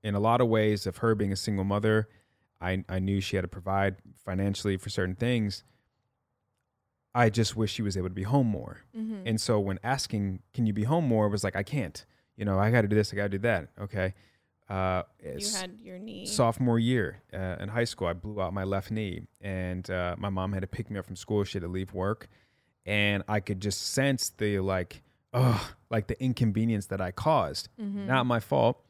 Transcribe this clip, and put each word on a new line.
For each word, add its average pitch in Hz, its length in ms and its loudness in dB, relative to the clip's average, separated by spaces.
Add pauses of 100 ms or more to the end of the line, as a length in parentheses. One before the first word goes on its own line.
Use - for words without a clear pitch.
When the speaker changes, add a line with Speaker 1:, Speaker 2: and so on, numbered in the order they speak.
Speaker 1:
In 101 120 -2
a 101 60 0
lot 117 220 4
of 120 60 4
ways 107 380 4
of 92 120 -4
her 113 160 4
being 98 180 0
a 98 40 0
single 98 280 -2
mother, 107 440 2 (520)
I, 92 300 -2
I 95 80 -2
knew 95 240 2
she - 140 -2
had 92 60 0
to 87 60 -6
provide 98 480 0 (260)
financially 98 540 0
for 104 140 -8
certain 92 240 -2
things. 117 500 -2 (1500)
I 120 160 6
just 110 260 0
wish 110 160 0
she - 80 -6
was 101 160 0
able 92 140 -2
to 95 40 -10
be 107 100 -4
home 127 220 4
more. - 340 -4 (140)
Speaker 2:
Mm-hmm. 220 320 -8
Speaker 1:
And 110 140 0
so 110 180 2
when 98 240 0
asking, 104 580 -2 (120)
"Can 117 140 0
you 104 80 2
be 107 100 0
home 156 220 2
more?" 110 240 4
was 101 120 -2
like, 95 140 -2
"I 98 60 -2
can't. 107 420 -6 (320)
You 107 80 -6
know, 98 140 2
I 107 120 4
gotta 117 160 4
do 104 100 2
this, 104 180 2
I - 20 -4
gotta 101 140 -2
do 98 80 -4
that." 98 300 0 (120)
Okay. 95 320 -4 (560)
Uh, 92 360 -2 (180)
Speaker 2:
You 73 80 -12
Speaker 1:
it's 202 280 -6
Speaker 2:
had 185 240 -10
your 185 160 -16
knee. 220 280 -12
Speaker 1:
sophomore 120 520 2
year, 113 440 2 (100)
uh, 92 280 -4
in 101 100 -6
high 117 140 0
school, 95 240 -4
I 85 40 0
blew 101 300 -8
out 87 100 -2
my 98 120 -4
left 98 280 -2
knee, 101 300 -4 (180)
and, 92 500 -4
uh, 90 280 -2
my 101 100 -4
mom 95 240 -2
had 95 80 -2
to 95 80 -4
pick - 220 -8
me 101 80 -4
up 92 80 -8
from 95 100 -12
school. 104 280 0
She - 100 -8
had 92 80 -4
to 87 60 -6
leave 95 260 -4
work, 98 340 -2 (580)
and 101 400 2
I 104 140 2
could 95 200 -4
just 101 200 -2
sense 135 500 0
the, 104 300 0
like, 95 420 -2 (300)
ugh, 120 400 2 (180)
like, 113 160 0
the - 160 -4
inconvenience 113 640 2
that 95 140 -4
I 90 100 -2
caused. 107 580 0 (120)
Speaker 2:
Mm-hmm. 202 260 -6
Speaker 1:
Not 127 200 2
my 120 120 2
fault 120 520 2